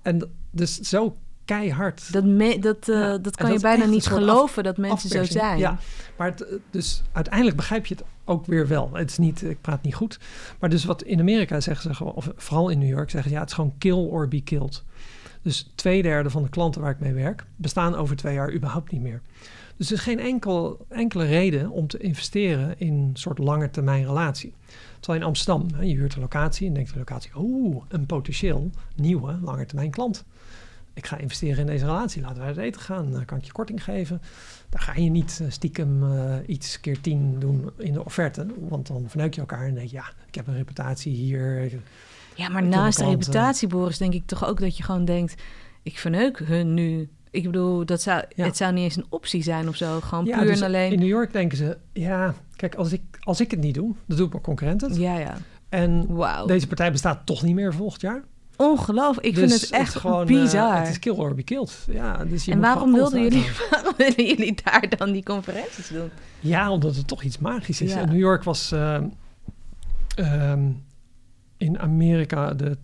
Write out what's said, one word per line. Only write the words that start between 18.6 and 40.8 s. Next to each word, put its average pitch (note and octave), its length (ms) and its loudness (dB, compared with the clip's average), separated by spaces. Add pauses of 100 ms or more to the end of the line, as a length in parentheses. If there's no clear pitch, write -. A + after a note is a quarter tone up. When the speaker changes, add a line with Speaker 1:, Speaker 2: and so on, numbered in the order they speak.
Speaker 1:
niet C3+ 100 -4
meer. A#2+ 200 -6 (560)
Dus D#3 100 -6
er A3 100 -2
is - 60 -2
geen A#3 160 -2
enkel, G#3+ 680 -2
enkele A3+ 360 -2
reden D#3+ 440 2
om D#3+ 180 -2
te - 100 -8
investeren E3+ 840 -2
in D#3+ 140 0
een C#3 200 2
soort C#3+ 240 -6
langetermijn C#3 680 0
relatie. C#3+ 480 -4 (460)
Terwijl E3 220 -4
in E3+ 60 -2
Amsterdam, D#3+ 480 0
hè, D3+ 80 -2
je E3+ 120 2
huurt C3+ 200 0
een C3+ 60 -4
locatie D3+ 460 0
en D#3+ 60 0
denkt C3+ 200 -2
de - 40 -6
locatie, B2+ 380 -8
"Oeh, G#3 520 -2
een D3+ 180 -2
potentieel D3+ 640 0 (260)
nieuwe D#3 460 0
langetermijn C#3 500 -4
klant. A#3 320 -4 (680)
Ik - 140 -14
ga D3 100 -8
investeren C#3+ 420 -2
in D3 60 0
deze C#3+ 200 0
relatie, E3 360 -2
laten C3 160 -8
wij C3 100 -8
het D3 100 -6
eten A3 240 -6
gaan, E3+ 300 -6
dan B2+ 140 -6
kan C#3+ 120 -8
ik C3 60 -6
je - 80 -14
korting A3 320 -8
geven." F3+ 380 -4 (480)
Daar - 120 0
ga - 140 0
je E3 140 4
niet, E3 340 0
eh, D3 80 -4
stiekem, C#3 600 0
eh, C3+ 220 -2 (120)
iets - 320 -6
keer C#3 220 -4
tien C#3 380 0
doen C#3 380 0
in E3+ 160 -4
de - 120 -4
offerte, D#3+ 400 -4 (240)
want C#3+ 180 -6
dan B2 200 -6
verneuk D3+ 260 -2
je - 60 -8
elkaar C3 280 -6
en C3+ 60 -2
denk A#2+ 160 -6
je, C3 60 -12
"Ja, - 160 -12 (160)
ik - 80 -16
heb A2+ 120 -8
een C3+ 80 -4
reputatie C3 600 -6